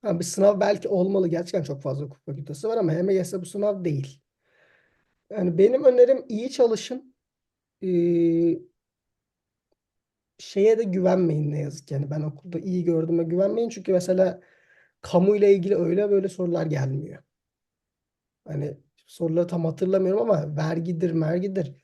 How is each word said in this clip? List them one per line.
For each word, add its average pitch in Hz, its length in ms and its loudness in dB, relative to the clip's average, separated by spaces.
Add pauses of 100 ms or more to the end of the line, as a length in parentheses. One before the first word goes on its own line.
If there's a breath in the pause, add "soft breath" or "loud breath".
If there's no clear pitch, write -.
Yani 175 160 -2
bir 175 40 -4
sınav 196 360 2
belki 208 280 0
olmalı. 190 400 2
Gerçekten 175 340 -4
çok 139 200 -8
fazla 139 220 -6
hukuk - 220 -18
fakültesi 147 420 -10
var 233 80 -2
ama 180 160 0
M 180 200 0
G 185 120 2
S 180 160 -8
bu 175 60 -12
sınav 202 380 -4
değil. 139 360 -4 (1080)
Yani 180 280 -2
benim 247 260 4
önerim 247 440 6
iyi 233 220 -6
çalışın. 240 640 -2 (680)
Ee, 170 760 2 (1800)
şeye 214 400 2
de 226 40 -2
güvenmeyin 180 680 0
ne 147 100 -4
yazık - 280 -10
ki. 147 60 -8
Yani 139 160 -4
ben 151 100 -6
okulda 165 380 -8
iyi 180 260 -4
gördüğüme 165 400 0
güvenmeyin. 202 440 0
Çünkü 196 240 -6
mesela 185 480 2 (600 soft breath)
kamuyla 202 480 4
ilgili 196 280 4
öyle 180 340 0
böyle 196 180 2
sorular 170 380 -2
gelmiyor. 139 560 -4 (1200)
Hani 147 320 -8 (300)
soruları 170 400 -2
tam 175 180 -4
hatırlamıyorum 185 580 0
ama 151 340 0
vergidir, 165 560 -2
mergidir. 170 720 -2